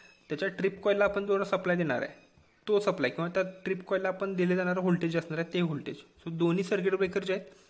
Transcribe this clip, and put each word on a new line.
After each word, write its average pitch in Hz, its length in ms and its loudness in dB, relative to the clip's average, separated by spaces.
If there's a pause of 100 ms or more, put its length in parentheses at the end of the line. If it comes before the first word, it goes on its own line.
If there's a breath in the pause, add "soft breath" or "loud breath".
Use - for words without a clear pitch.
(300 loud breath)
त्याच्या 160 200 -2
trip 190 320 -2
कॉइलला 202 220 4
आपण 202 220 2
जो 196 180 2
supply 185 320 0
देणार 143 260 0
आहे, - 260 -8 (400)
तो 208 120 4
supply 180 300 0
किंवा 170 200 -4
त्या 185 140 0
ट्रिप 180 400 -6
कॉइलला 190 240 -2
आपण 190 260 -4
दिले 180 220 2
जाणारं 180 240 0
voltage 175 380 2
असणार 160 220 -4
आहे, 165 140 -4
ते 180 80 2
voltage. 151 340 -2
So - 360 -14
दोन्ही 170 320 2
circuit 190 320 0
breaker 185 280 0
जे 185 100 -2
आहेत, - 120 -4 (240 loud breath)